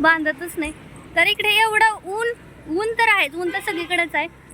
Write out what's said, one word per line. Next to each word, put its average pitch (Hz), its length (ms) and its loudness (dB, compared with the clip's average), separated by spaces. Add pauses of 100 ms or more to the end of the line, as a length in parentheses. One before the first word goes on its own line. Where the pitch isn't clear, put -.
बांधतच 320 560 2
नाही. 311 160 -6 (440)
तर 339 100 4
इकडे 403 220 -2
एवढं 427 460 4 (100)
ऊन, 415 220 -4 (520)
ऊन 427 80 0
तर 453 220 0
आहेच, 349 260 2
ऊन 349 140 -4
तर 381 120 -4
सगळीकडेच 339 540 -4
आहे, 302 120 0 (280)